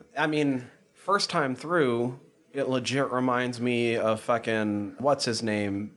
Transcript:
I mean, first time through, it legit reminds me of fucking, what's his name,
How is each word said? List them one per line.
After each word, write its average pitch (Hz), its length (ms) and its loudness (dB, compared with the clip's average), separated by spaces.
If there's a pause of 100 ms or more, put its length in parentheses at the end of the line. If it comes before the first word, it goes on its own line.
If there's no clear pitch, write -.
(180)
I 156 100 2
mean, 143 400 0 (260)
first 190 360 0
time 135 260 0
through, 131 640 0 (320)
it 139 160 -2
legit 127 440 0
reminds 123 500 0
me 120 340 2
of 110 240 0
fucking, 107 800 0
what's 139 260 2
his 113 180 -2
name, 104 540 -2